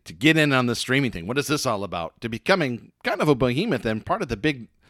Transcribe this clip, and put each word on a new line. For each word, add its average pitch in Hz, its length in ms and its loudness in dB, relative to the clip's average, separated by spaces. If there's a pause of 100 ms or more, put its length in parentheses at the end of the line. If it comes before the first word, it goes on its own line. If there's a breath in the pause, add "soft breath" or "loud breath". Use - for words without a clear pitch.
to - 80 -16
get 151 240 4
in 151 160 4
on 127 140 2
the 120 80 0
streaming 127 360 0
thing. 85 160 -8
What 123 120 -2
is 143 80 -2
this 143 180 -2
all 107 200 -2
about? 85 360 -8
To 117 80 -6
becoming 123 640 0 (100)
kind 359 200 -2
of 160 60 2
a 147 60 8
behemoth 127 520 0
and 110 180 -2
part 190 160 -2
of 165 80 -6
the 113 80 -4
big, 123 320 -4 (220 soft breath)